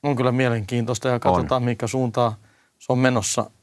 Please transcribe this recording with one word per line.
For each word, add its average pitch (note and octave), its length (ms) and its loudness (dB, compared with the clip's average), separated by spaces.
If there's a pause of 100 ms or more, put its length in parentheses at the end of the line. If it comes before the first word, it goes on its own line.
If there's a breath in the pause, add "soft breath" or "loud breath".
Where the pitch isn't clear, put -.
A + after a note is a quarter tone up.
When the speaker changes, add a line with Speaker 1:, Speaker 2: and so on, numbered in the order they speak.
Speaker 1:
on C#3+ 120 0
kyllä B2+ 160 2
mielenkiintoista A#2+ 760 0
ja B2 60 2
Speaker 2:
On. A#2 60 -2
Speaker 1:
katsotaan, B2+ 440 0
mihinkä A#2+ 240 -2
suuntaan A#2+ 460 0 (460 soft breath)
se - 140 -4
on B2 40 0
menossa. B2 540 0 (120)